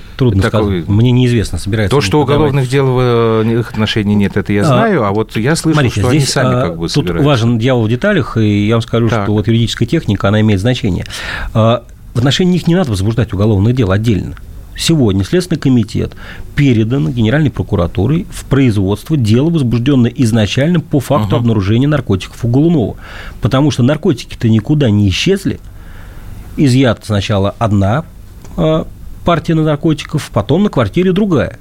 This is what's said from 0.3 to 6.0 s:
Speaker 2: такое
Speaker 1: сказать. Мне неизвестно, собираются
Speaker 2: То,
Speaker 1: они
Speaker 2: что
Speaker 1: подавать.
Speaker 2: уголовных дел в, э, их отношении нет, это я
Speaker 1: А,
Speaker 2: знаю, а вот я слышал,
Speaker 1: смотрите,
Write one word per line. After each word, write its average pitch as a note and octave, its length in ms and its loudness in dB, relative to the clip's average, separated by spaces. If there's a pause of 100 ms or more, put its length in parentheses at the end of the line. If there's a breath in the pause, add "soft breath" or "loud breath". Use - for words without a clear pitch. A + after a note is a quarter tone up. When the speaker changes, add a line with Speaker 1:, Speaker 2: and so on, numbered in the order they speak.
Speaker 2:
такое G#2 420 0
Speaker 1:
сказать. - 60 -8
Мне A2 220 4
неизвестно, A#2+ 480 2
собираются G#2 320 -2
Speaker 2:
То, C#3 60 2
Speaker 1:
они C#3 100 0
Speaker 2:
что D3+ 160 2
Speaker 1:
подавать. C#3 140 0 (160)
Speaker 2:
уголовных C3+ 180 0
дел C3+ 160 2
в, B2+ 140 2 (440)
э, A2+ 140 0
их A#2 140 -4
отношении G#2 420 0
нет, G2+ 220 0
это G2+ 160 -2
я G2+ 100 2
Speaker 1:
А, - 40 2
Speaker 2:
знаю, D#3 380 2
а G2+ 60 0
вот G#2+ 260 -2
я B2 200 0
слышал, D#3 240 0
Speaker 1:
смотрите, B2 220 0